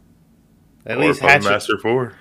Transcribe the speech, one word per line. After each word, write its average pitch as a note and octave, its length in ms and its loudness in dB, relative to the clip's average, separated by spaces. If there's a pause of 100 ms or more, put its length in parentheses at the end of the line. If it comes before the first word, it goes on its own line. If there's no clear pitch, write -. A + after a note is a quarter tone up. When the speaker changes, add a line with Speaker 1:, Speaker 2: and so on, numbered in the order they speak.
(880)
Speaker 1:
At A2+ 120 -6
Speaker 2:
Or - 20 -2
Speaker 1:
least D3 200 0
Speaker 2:
Puppet - 120 4
Speaker 1:
Hatchet G#2 180 2
Speaker 2:
Master G#2 280 -2
four. A#2 420 -2